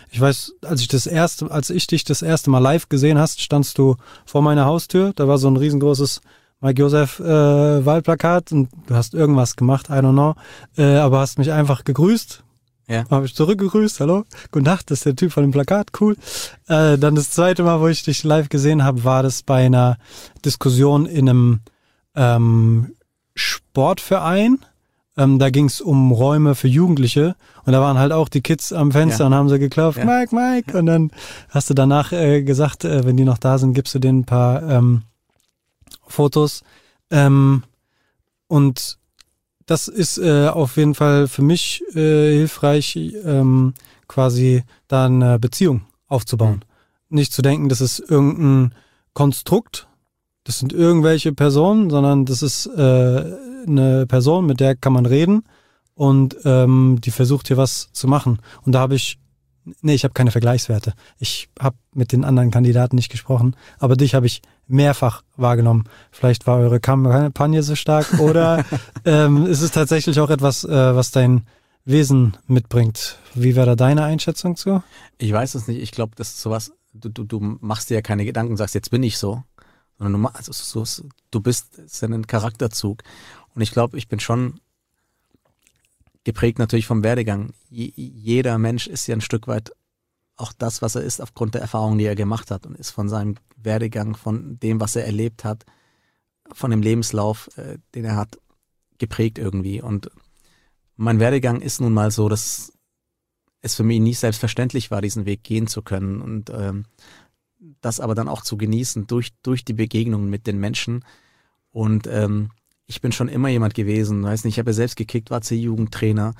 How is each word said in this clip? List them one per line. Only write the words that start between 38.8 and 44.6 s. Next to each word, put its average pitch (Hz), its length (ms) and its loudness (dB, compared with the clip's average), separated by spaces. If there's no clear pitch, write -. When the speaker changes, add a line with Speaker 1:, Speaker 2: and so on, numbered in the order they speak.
Speaker 1:
das - 220 -2
ist, 190 300 -4
äh, 147 300 2
auf 151 300 -2
jeden 151 180 2
Fall 143 320 2
für 135 160 -2
mich, 170 400 0
äh, 151 420 2
hilfreich, 147 580 0
ähm, 131 500 2
quasi 127 560 2